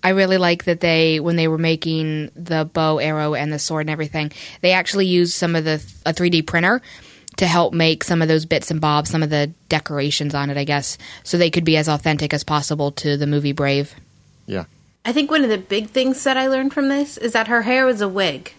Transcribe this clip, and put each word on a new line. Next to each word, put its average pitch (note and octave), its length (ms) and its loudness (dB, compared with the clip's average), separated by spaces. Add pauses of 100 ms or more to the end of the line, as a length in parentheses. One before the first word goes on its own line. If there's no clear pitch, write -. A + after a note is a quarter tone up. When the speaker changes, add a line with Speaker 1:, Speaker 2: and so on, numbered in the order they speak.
Speaker 1:
I F#3 80 2
really F#3+ 280 4
like F3 260 2
that E3+ 160 0
they, D#3+ 400 2
when E3+ 160 0
they D#3+ 120 2
were D#3+ 100 0
making D#3+ 800 -2
the E3 300 -2
bow, D#3 320 0
arrow, D3+ 360 -2
and D3 180 -4
the D3+ 60 -6
sword D#3 240 -4
and D#3 80 -4
everything, D3+ 400 -4 (300)
they F3+ 120 4
actually F#3+ 340 0
used F3 280 2
some E3+ 220 0
of D#3+ 80 0
the, D#3 180 -2 (240)
a E3 60 0
three F3 180 0
D E3+ 120 2
printer F3+ 400 0 (540)
to F#3+ 100 0
help E3+ 280 2
make D#3+ 300 2
some E3 180 2
of D#3+ 60 2
those D#3+ 180 2
bits - 240 -2
and D#3+ 100 -2
bobs, D3+ 300 2
some D#3+ 120 2
of D3+ 80 0
the D3+ 220 0 (160)
decorations D3 680 -2
on C#3+ 160 -2
it, C#3 60 -4
I C#3 80 -2
guess, C#3+ 340 -2 (260)
so - 140 -2
they E3+ 120 4
could E3+ 140 0
be D#3 120 4
as D3+ 120 2
authentic D3+ 460 0
as D3 80 -4
possible D3 500 -2
to C#3+ 240 -2
the C#3+ 120 -2
movie D3 240 0
Brave. C#3+ 420 0 (520)
Speaker 2:
Yeah. F#2+ 180 -6 (400)
Speaker 3:
I A#3 80 -2
think C#4+ 180 0
one D4+ 140 2
of A#3 60 0
the G#3+ 80 0
big G#3 320 -4
things C4 340 0
that C4 120 0
I C4 120 0
learned C4+ 260 0
from C#4 140 0
this C#4+ 280 -2
is A#3 160 -4
that A3+ 160 0
her A#3 140 2
hair B3+ 240 2
was A#3+ 140 2
a G#3 80 0
wig. F#3 500 -2